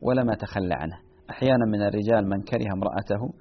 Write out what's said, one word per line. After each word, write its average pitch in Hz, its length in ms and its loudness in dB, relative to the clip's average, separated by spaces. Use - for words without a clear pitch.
ولا 127 220 2
ما 113 100 2
تخلى 95 400 -2
عنها. 80 260 -6
أحيانًا 127 360 2
من 104 160 0
الرجال 104 460 2
من 98 140 -2
كره 113 300 -2
امرأته 101 680 -4